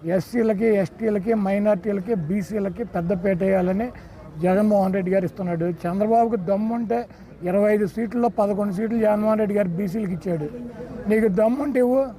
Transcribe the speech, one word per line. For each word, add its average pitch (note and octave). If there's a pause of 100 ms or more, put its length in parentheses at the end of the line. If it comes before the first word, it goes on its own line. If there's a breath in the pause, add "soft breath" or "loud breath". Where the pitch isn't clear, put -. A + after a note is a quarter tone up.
ఎస్సీలకి, G#3+
ఎస్టీలకి, G#3
మైనారిటీలకి, G3+
బీసీలకి G3
పెద్దపీట F3+
వేయాలని F#3+ (540 loud breath)
జగన్మోహన్ F#3+
రెడ్డి F#3
గారు F#3+
ఇస్తున్నాడు. F3
చంద్రబాబుకి G#3+
దమ్ముంటే A3 (360 loud breath)
ఇరవై G3+
ఐదు G#3
సీట్లలో A#3
పదకొండు G3+
సీట్లు A3
జగన్మోహన్ G#3+
రెడ్డి G#3
గారు G#3
బీసీలకి F#3+
ఇచ్చాడు. E3 (600)
నీకు G#3+
దమ్ముంటే A#3+
ఇవ్వు B3 (160)